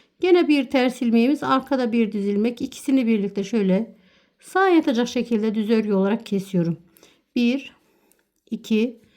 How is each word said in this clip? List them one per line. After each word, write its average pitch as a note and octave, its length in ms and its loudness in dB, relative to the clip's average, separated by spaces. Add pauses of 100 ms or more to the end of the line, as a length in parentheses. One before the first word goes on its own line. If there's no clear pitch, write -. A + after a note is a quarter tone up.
(200)
Gene F4 280 4
bir C#4 220 2
ters B3+ 320 0
ilmeğimiz, A#3+ 420 2
arkada C4 480 -2
bir A3+ 200 0
düz G3+ 160 -4
ilmek. G#3 340 -2
İkisini C4+ 460 -2
birlikte G3+ 360 -2
şöyle G3+ 520 0 (440)
sağa F#4+ 300 0
yatacak C#4+ 380 2
şekilde A#3 480 -2
düz G#3+ 140 -2
örgü A3 240 0
olarak G3+ 320 0
kesiyorum. F3 520 -2 (580)
Bir, B3 400 -2 (760)
iki, A3+ 500 -2 (160)